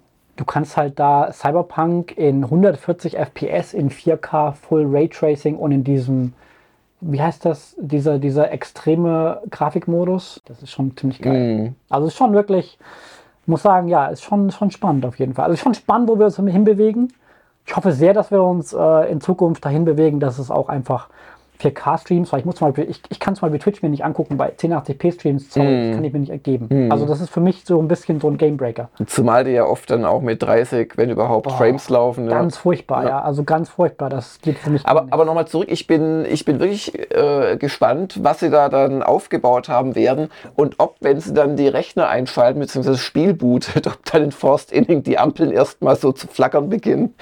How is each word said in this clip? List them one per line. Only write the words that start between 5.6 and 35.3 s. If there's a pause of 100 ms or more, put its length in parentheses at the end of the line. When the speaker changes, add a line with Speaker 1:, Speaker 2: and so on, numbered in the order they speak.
Speaker 1:
in
diesem, (680)
wie
heißt
das,
dieser,
dieser
extreme (120)
Grafikmodus.
Das
ist
schon
ziemlich
geil.
Speaker 2:
Mhm. (140)
Speaker 1:
Also
ist
schon
wirklich, (680)
muss
sagen,
ja,
ist
schon,
schon
spannend
auf
jeden
Fall.
Also
ist
schon
spannend,
wo
wir
uns
hinbewegen. (520)
Ich
hoffe
sehr,
dass
wir
uns,
äh,
in
Zukunft
dahin
bewegen,
dass
es
auch
einfach (540)
vier
K
Streams,
weil
ich
muss
zum
Beispiel,
ich,
ich
kann
zum
Beispiel
Twitch
mir
nicht
angucken,
bei
zehn
achtzig
P
Streams,
sorry,
Speaker 2:
Mhm.
Speaker 1:
das
kann
ich
mir
nicht
ergeben.
Speaker 2:
Mhm.
Speaker 1:
Also
das
ist
für
mich
so
ein
bisschen
so
ein
Gamebreaker. (200)
Speaker 2:
Zumal
die
ja
oft
dann
auch
mit
dreißig,
wenn
überhaupt,
Speaker 1:
Boah,
Speaker 2:
Frames
laufen,
ja.
Speaker 1:
ganz
furchtbar,
Speaker 2:
Ja.
Speaker 1:
ja,
also
ganz
furchtbar,
das
geht
für
mich
Speaker 2:
Aber,
Speaker 1:
gar
nicht.
Speaker 2:
aber
nochmal